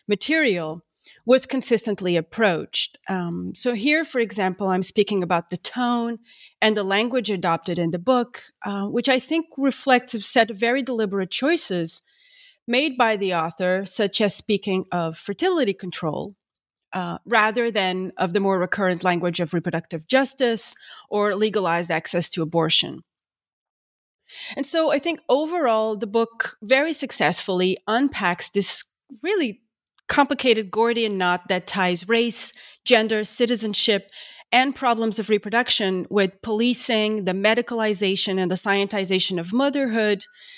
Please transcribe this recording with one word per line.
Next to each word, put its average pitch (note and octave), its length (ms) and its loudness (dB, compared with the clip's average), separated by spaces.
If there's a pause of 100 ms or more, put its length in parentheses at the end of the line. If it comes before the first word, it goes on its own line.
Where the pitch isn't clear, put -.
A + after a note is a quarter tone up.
material G3 760 0 (440)
was B3+ 200 4
consistently G3+ 720 0
approached. - 840 -2 (100)
Um, F3+ 460 -4
so B3 200 -2
here, A#3 300 0
for C4 140 -4
example, G3 500 -2
I'm F#3+ 140 2
speaking G3+ 400 0
about E3+ 280 0
the F3 80 -6
tone A#3+ 600 -2 (420)
and G#3+ 160 4
the G#3 60 0
language G#3+ 480 0
adopted F3 480 0
in E3 140 0
the F3 80 -4
book, B3 420 0 (220)
uh, G3+ 220 -4
which A#3 220 -2
I C4 120 4
think D#4+ 260 -2 (100)
reflects B3+ 580 2
a A3 60 -6
set A3+ 300 2
of A3 60 -10
very A#3 260 0
deliberate G#3+ 480 -2
choices G3+ 720 -2 (640)
made C4 300 0
by A3+ 200 2
the F#3+ 180 0
author, F3+ 500 -2
such G3 360 -2
as G#3 140 2
speaking F#3+ 580 -2
of E3 260 -4
fertility C#4 560 0
control, F3+ 640 -6 (560)
uh, F3 340 -6
rather A3 440 2
than F#3 460 -2
of F3 160 -2
the G3+ 80 2
more G3 180 2
recurrent F3+ 460 0
language F3 360 0
of E3+ 120 -2
reproductive E3+ 540 -4
justice B3+ 680 0 (340)
or G#3 260 2
legalized F#3 560 0
access E3+ 400 -2
to E3 120 -2
abortion. D#3+ 580 0 (1600)
And C#4 100 -4
so D#4+ 240 2
I C#4+ 80 2
think E4 300 -4
overall, B3 680 2
the G#3+ 100 -6
book A3+ 560 -4
very C4 300 2
successfully F#3 840 0 (100)
unpacks G#3 640 0
this - 340 0 (380)
really D#4+ 380 -2 (460)
complicated C4 640 2
Gordian A3+ 480 0
knot F3+ 300 0
that F3+ 200 -2
ties F3+ 400 0
race, A#3 440 0 (320)
gender, A3 400 4
citizenship, G#3+ 840 0 (420)
and B3+ 220 4
problems A3+ 440 0
of G#3+ 100 -4
reproduction G#3 840 0
with G#3 320 0
policing, G#3+ 840 0
the F#3 80 0
medicalization G#3 1080 0
and F3+ 100 0
the F#3 60 0
scientization G3 840 0
of E3+ 140 -6
motherhood, A#3 720 0 (340)